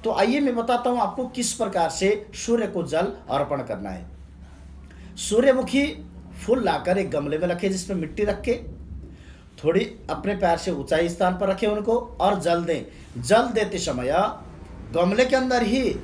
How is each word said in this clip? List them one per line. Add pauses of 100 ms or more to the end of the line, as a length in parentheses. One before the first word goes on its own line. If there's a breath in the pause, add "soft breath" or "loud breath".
तो
आइए
मैं
बताता
हूँ
आपको
किस
प्रकार
से (280)
सूर्य
को
जल (180)
अर्पण
करना
है। (1120 loud breath)
सूर्यमुखी (520)
फूल
लाकर
एक
गमले
में
रखें,
जिसमें
मिट्टी
रख
के (1040 loud breath)
थोड़ी (260)
अपने
पैर
से
ऊंचाई
स्थान
पर
रखें
उनको (240)
और
जल
दें। (340 loud breath)
जल
देते
समय (840)
गमले
के
अंदर
ही (220)